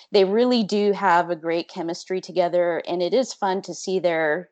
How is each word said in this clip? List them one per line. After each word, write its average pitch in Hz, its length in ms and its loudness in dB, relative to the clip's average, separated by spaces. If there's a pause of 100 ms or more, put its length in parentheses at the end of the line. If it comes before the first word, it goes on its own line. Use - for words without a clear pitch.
(120)
they 196 140 6
really 233 380 2
do 208 280 0
have 180 380 2
a 175 60 -2
great 165 340 -4
chemistry 175 500 -6
together. 175 640 0
And 175 160 -4
it 175 120 -2
is 247 200 0
fun 190 280 -2
to 180 120 -12
see 185 260 -4
their, 160 520 0